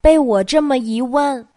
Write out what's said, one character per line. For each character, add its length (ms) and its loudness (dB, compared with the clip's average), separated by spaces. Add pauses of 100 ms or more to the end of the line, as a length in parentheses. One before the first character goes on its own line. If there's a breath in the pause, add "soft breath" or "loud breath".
被 160 6
我 240 0
这 180 0
么 180 -2
一 220 -6
问， 460 -4 (100)